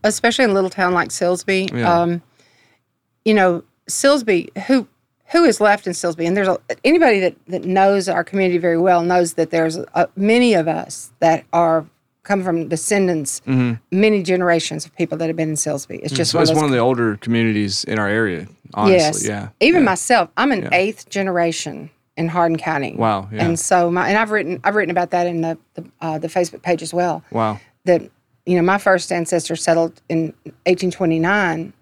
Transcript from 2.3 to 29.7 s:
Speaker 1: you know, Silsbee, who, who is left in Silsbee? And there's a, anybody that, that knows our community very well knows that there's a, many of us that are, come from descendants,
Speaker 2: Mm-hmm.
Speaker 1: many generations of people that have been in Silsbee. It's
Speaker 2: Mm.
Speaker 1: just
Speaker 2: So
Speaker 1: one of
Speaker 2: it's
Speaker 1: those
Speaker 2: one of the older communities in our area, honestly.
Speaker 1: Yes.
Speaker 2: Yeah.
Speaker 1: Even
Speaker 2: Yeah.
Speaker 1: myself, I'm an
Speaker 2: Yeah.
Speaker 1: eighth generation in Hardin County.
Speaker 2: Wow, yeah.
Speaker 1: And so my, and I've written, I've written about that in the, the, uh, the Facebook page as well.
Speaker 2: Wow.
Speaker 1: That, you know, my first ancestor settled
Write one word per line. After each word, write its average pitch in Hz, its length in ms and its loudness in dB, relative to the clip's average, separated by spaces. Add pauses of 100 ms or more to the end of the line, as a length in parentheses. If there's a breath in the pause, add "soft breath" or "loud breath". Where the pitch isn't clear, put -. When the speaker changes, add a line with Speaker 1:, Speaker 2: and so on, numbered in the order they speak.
Speaker 1:
you 214 80 4
know, 185 300 4 (260)
Silsbee, 233 640 0 (100)
who, 254 220 2 (440)
who 339 120 4
is 254 180 4
left 208 260 2
in 175 60 -6
Silsbee? 165 340 -4
And 180 80 0
there's 202 120 0
a, 185 100 0 (260)
anybody 277 360 4
that, 180 160 0 (120)
that 175 180 -6
knows 190 440 2
our 180 140 0
community 185 340 0
very 170 200 2
well 175 260 4
knows 175 300 2
that 165 180 -2
there's 165 260 0
a, - 380 -2
many 226 380 4
of 165 140 2
us - 520 -8
that 165 340 2
are, 165 320 2 (380)
come 196 200 -2
from 170 240 -2
descendants, 170 800 -2
Speaker 2:
Mm-hmm. 127 260 0 (260)
Speaker 1:
many 208 220 2
generations 170 640 0
of - 100 -20
people 165 220 -4
that 165 100 -4
have 165 80 -4
been 160 140 -2
in 156 60 -4
Silsbee. - 480 -6
It's 143 100 -6
Speaker 2:
Mm. - 40 -4
Speaker 1:
just - 140 0
Speaker 2:
So 160 60 0
Speaker 1:
one - 60 4
of 160 60 2
Speaker 2:
it's - 20 2
Speaker 1:
those 160 100 2
Speaker 2:
one 151 40 0
of 139 60 0
the 127 60 2
older 117 400 0
communities 110 680 0
in 110 120 -4
our 104 100 0
area, 101 400 -2 (280)
honestly. 190 240 4
Speaker 1:
Yes. 156 280 0
Speaker 2:
Yeah. 104 220 -8 (100)
Speaker 1:
Even 330 220 4
Speaker 2:
Yeah. 254 40 4
Speaker 1:
myself, 190 520 0
I'm 262 140 0
an 202 120 -2
Speaker 2:
Yeah. - 80 -8
Speaker 1:
eighth 190 380 -2
generation 170 800 -4 (280)
in 165 100 -2
Hardin 165 320 0
County. 147 360 -6
Speaker 2:
Wow, 104 360 -2
yeah. 107 120 -4
Speaker 1:
And 165 160 0
so 175 300 2
my, 175 180 -2
and 202 120 2
I've 220 100 -2
written, 185 340 -4
I've 202 120 0
written 185 160 0
about 175 200 -2
that 175 140 0
in 170 160 -4
the, 165 160 -4 (160)
the, 170 120 -14 (140)
uh, 160 200 -6
the 160 80 -8
Facebook 175 340 -4
page 165 220 -2
as 160 100 -12
well. 170 380 -2
Speaker 2:
Wow. 110 280 -2 (260 loud breath)
Speaker 1:
That, 180 180 2 (420)
you 180 100 0
know, 170 60 2
my 190 160 2
first 190 340 2
ancestor 170 440 -2
settled 165 520 0